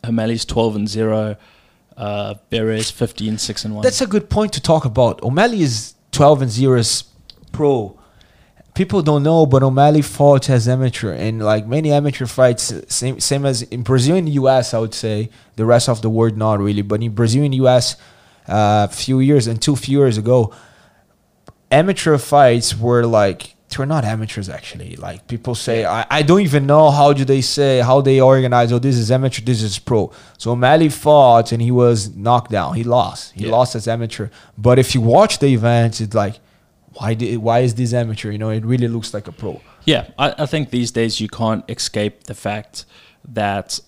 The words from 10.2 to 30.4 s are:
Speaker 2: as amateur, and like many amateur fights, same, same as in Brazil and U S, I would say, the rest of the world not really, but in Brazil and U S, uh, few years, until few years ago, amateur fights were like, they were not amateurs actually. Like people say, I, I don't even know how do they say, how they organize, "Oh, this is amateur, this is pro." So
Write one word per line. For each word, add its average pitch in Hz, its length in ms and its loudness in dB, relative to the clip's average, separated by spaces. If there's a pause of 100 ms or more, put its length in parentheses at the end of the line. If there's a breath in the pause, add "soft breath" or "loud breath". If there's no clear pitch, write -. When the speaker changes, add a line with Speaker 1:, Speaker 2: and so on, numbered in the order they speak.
Speaker 2:
as 120 180 2
amateur, 127 440 -2
and 110 300 -6
like 107 240 0
many 147 260 -2
amateur 143 340 0
fights, 123 460 0 (160)
same, 123 320 -6
same 139 260 -2
as 120 160 -2
in 123 200 -10
Brazil 131 340 2
and 175 120 0
U 135 200 0
S, 127 260 0
I 113 40 0
would 113 160 -4
say, 110 360 -6 (260 soft breath)
the 110 80 -2
rest 117 240 4
of 110 140 -2
the 110 80 0
world 113 260 0
not 107 220 -2
really, 101 240 -2
but 104 200 -4
in 117 100 -6
Brazil 117 320 0
and 139 100 -2
U 131 140 2
S, 123 280 2 (520 soft breath)
uh, 104 400 2
few 131 320 -2
years, 135 260 4
until 117 300 -2
few 135 240 -2
years 123 180 2
ago, 117 340 0 (1160 soft breath)
amateur 160 480 2
fights 123 600 2
were 120 260 2
like, 104 500 0 (140)
they - 100 -12
were 135 80 -4
not 147 180 -2
amateurs 107 440 -6
actually. - 480 -16
Like - 320 -14
people 120 260 -6
say, 113 300 -4
I, 104 260 -2
I 151 120 0
don't 170 180 4
even 143 260 0
know 151 240 6
how 143 220 6
do 135 120 2
they 135 160 2
say, 135 400 0
how 127 200 4
they 135 200 4
organize, 127 520 4
"Oh, 120 80 0
this 135 160 0
is 113 160 0
amateur, 127 320 -2
this 117 180 0
is 101 160 -6
pro." 110 320 -2 (280 loud breath)
So 113 120 -6